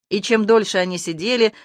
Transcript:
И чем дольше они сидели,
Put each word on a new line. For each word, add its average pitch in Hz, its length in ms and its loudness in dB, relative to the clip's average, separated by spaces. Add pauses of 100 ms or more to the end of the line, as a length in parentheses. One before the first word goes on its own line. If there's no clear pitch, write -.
(100)
И 202 100 0
чем 220 240 0
дольше 214 340 2
они 180 200 -2
сидели, 214 560 -2 (100)